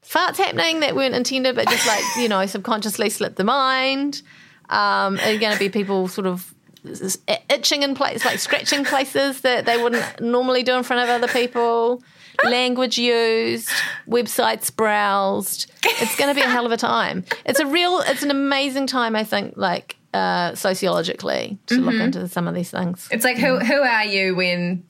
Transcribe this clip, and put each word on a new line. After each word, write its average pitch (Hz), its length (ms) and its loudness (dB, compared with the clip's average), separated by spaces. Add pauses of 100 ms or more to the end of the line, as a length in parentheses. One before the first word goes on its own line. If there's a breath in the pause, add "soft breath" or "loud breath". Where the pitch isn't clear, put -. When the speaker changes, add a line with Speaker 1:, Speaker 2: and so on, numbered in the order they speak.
Speaker 1:
farts 339 340 0
happening 330 420 0
that 285 160 0
weren't 262 180 0
intended, 254 400 0
but - 140 2
just, - 180 2
like, 208 160 2 (140)
you 233 120 0
know, 196 180 2
subconsciously 208 640 -2
slipped - 260 -6
the 190 80 0
mind? 269 760 0 (480 loud breath)
Um, 196 440 2
are 196 120 -2
there 214 120 2
gonna 208 200 0
be 202 100 0
people 190 400 0
sort 190 200 -4
of 180 240 -6 (360)
s-, - 380 -6
s-, - 120 0 (120)
itching 285 320 2
in 277 140 0
place, - 280 -2
like, 226 140 0
scratching 285 460 0
places 277 560 0
that 247 260 0
they 240 160 2
wouldn't 233 380 -2
normally 247 420 2
do 254 140 2
in 247 80 0
front 247 180 0
of 240 60 2
other 240 240 2
people? 240 680 0 (420 loud breath)
Language 247 540 2
used, 233 720 2 (360 loud breath)
websites 226 680 0
browsed. 202 960 0 (120)
It's 240 340 0
gonna 277 180 2
be 285 80 4
a 254 60 4
hell 240 180 2
of 226 60 0
a 233 40 0
time. 226 480 0 (220 loud breath)
It's 262 140 2
a 302 60 2
real, 349 400 2
it's 269 160 0
an 285 80 0
amazing 277 560 0
time, 240 300 0
I 214 80 0
think, 202 320 -4
like, 185 400 -2 (180)
uh, 180 400 0
sociologically 185 1120 -2
to 247 140 2
look 247 140 2
Speaker 2:
Mm-hmm. 220 100 0
Speaker 1:
into 180 240 -2
some 175 180 -2
of 170 80 -4
these 180 160 -4
things. 180 400 -6
Speaker 2:
It's 226 140 -2
like, 247 140 0
who, 262 200 2
Speaker 1:
Mm. - 80 -2
Speaker 2:
who 285 160 2
are 226 220 2
you 190 320 0
when 180 540 -2